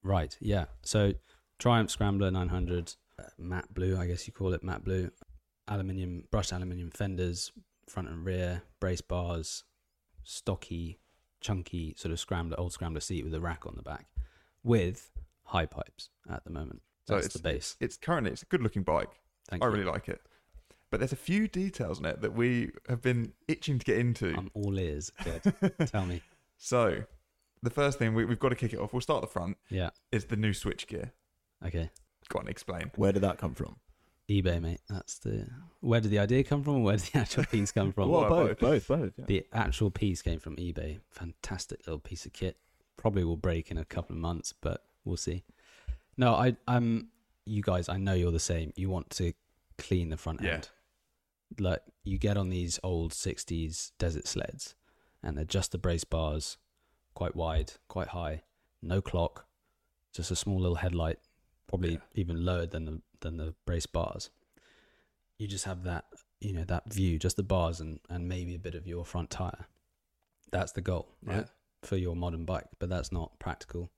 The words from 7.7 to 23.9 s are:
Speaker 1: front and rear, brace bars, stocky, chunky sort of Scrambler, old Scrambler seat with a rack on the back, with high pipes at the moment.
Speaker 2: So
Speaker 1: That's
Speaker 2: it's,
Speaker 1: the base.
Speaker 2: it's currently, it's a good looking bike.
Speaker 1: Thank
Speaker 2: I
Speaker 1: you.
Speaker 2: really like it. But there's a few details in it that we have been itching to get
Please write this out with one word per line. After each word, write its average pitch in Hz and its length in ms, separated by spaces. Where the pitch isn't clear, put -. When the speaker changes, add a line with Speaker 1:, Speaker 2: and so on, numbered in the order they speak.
Speaker 1:
front - 200
and 85 160
rear, 90 380
brace 92 200
bars, 87 640
stocky, 85 760
chunky 87 560
sort 82 160
of 85 80
Scrambler, 85 400
old 87 120
Scrambler 82 280
seat 87 240
with 80 100
a 78 60
rack 82 260
on - 100
the - 60
back, - 240
with 107 480
high 82 220
pipes - 440
at - 160
the - 60
moment. 78 320
Speaker 2:
So 104 80
Speaker 1:
That's 95 120
Speaker 2:
it's, - 80
Speaker 1:
the 85 80
base. 73 380
Speaker 2:
it's - 160
currently, 131 360
it's - 100
a - 40
good 131 160
looking 101 200
bike. 78 280
Speaker 1:
Thank 90 140
Speaker 2:
I 127 40
Speaker 1:
you. 113 60
Speaker 2:
really 104 120
like - 240
it. - 120
But 113 100
there's 127 120
a 139 40
few 208 320
details 180 500
in 76 80
it 80 140
that 107 140
we 120 360
have 120 140
been 120 300
itching 151 300
to 117 60
get 107 140